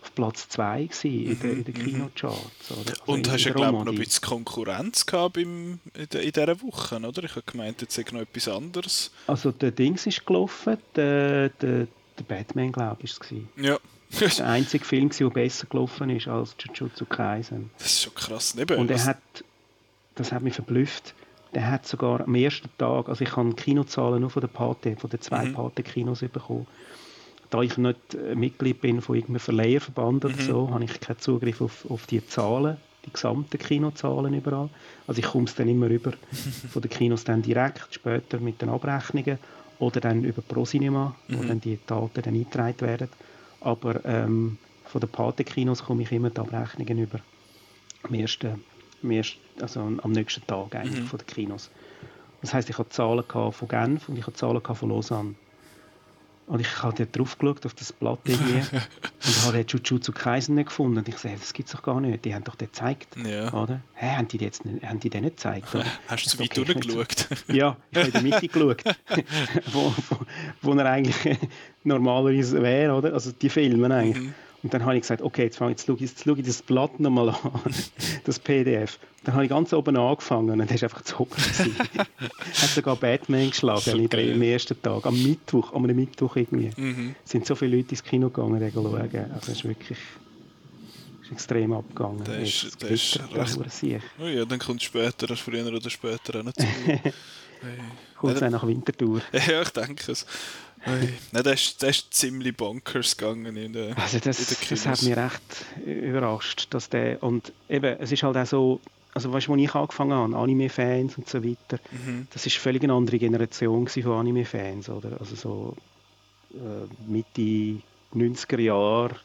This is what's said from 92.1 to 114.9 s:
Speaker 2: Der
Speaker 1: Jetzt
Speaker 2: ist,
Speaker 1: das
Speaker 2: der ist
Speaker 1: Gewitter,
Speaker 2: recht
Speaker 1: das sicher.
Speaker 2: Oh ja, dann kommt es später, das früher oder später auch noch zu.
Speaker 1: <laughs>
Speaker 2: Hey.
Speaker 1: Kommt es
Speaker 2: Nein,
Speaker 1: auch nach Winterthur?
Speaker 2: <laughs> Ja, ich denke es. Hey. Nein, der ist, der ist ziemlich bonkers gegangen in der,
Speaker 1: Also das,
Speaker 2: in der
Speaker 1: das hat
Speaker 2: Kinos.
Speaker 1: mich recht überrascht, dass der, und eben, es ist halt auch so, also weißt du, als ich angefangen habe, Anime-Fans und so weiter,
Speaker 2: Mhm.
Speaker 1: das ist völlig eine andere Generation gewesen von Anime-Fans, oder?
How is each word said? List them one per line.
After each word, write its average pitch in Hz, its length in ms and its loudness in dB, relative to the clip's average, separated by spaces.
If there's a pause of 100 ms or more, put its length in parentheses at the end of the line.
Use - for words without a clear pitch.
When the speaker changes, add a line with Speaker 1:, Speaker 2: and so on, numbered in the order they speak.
Speaker 2:
Der 110 140 -6
Speaker 1:
Jetzt 107 240 -2
Speaker 2:
ist, - 20 -4
Speaker 1:
das - 140 -14
Speaker 2:
der 107 120 -8
ist - 240 2
Speaker 1:
Gewitter, - 260 -4
Speaker 2:
recht 131 240 -2
Speaker 1:
das - 140 -12
sicher. 120 220 -2 (200)
Speaker 2:
Oh 160 60 -8
ja, 127 180 0
dann 123 140 -4
kommt 120 220 -4
es - 60 -4
später, 117 400 0
das 117 120 -4
früher 117 280 -4
oder 113 220 -4
später 113 500 -6
auch 110 40 -6
noch 120 100 -6
zu. - 120 2
Speaker 1:
<laughs> 135 480 0 (480)
Speaker 2:
Hey. 123 120 -12 (440)
Speaker 1:
Kommt 131 200 2
es - 40 2
Speaker 2:
Nein, 120 140 2
Speaker 1:
auch 117 60 0
nach 117 80 0
Winterthur? 117 580 0
Speaker 2:
<laughs> - 60 -10
Ja, 156 300 4
ich 160 80 -2
denke 131 420 -6
es. - 120 -6 (540)
Hey. 127 300 0 (240)
Nein, 120 100 2
der 135 120 4
ist, - 260 -2
der 135 80 4
ist - 240 -2
ziemlich 127 420 0
bonkers 120 640 -2
gegangen 113 400 -4
in 110 160 -8
der, 113 260 -4
Speaker 1:
Also 117 200 0
das, 131 200 0
Speaker 2:
in 127 60 -2
der 127 100 0 (140)
Speaker 1:
das 117 180 0
hat 131 140 2
Speaker 2:
Kinos. - 0 -
Speaker 1:
mich 123 160 4
recht - 480 -4 (200)
überrascht, 117 840 -2
dass 123 180 -4
der, 120 340 0
und 120 300 -2 (160)
eben, 135 320 0
es 135 140 -2
ist 139 100 0
halt 131 140 2
auch 127 80 2
so, 131 340 4 (340)
also 127 200 -2
weißt 135 140 0
du, 147 80 2
als 139 60 6
ich 143 140 2
angefangen 143 380 0
habe, 113 240 2
Anime-Fans 131 800 2
und 123 100 -12
so 120 160 -4
weiter, 120 360 -4 (120)
Speaker 2:
Mhm. 127 400 -8
Speaker 1:
das - 140 -10
ist 131 100 0
völlig 131 260 2
eine 135 120 4
andere 120 260 4
Generation 117 640 2
gewesen 120 200 -2
von 117 160 2
Anime-Fans, 113 680 -2
oder? 113 320 -8